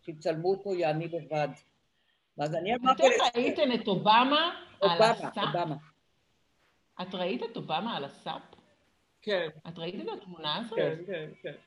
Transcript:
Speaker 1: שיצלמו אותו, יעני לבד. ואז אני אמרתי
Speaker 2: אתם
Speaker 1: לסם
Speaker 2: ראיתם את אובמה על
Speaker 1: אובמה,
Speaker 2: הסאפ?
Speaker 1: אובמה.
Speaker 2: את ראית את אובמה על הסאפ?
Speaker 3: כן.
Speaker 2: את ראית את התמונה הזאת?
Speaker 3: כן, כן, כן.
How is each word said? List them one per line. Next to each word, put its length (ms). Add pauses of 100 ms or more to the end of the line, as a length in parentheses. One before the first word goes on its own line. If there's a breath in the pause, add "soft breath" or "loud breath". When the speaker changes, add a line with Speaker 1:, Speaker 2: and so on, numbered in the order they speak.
Speaker 1:
שיצלמו 460
אותו, 240
יעני 340
לבד. 400 (880)
ואז 160
אני 200
אמרתי 280
Speaker 2:
אתם 120
Speaker 1:
לסם 260
Speaker 2:
ראיתם 320
את 160
אובמה 640 (300)
על 100
Speaker 1:
אובמה, 200
Speaker 2:
הסאפ? 280
Speaker 1:
אובמה. 380 (1300)
Speaker 2:
את 120
ראית 280
את 140
אובמה 400
על 80
הסאפ? 380 (800)
Speaker 3:
כן. 260 (200)
Speaker 2:
את 100
ראית 220
את 60 (100)
התמונה 400
הזאת? 220
Speaker 3:
כן, 160 (120)
כן, 240 (120)
כן. 100 (140)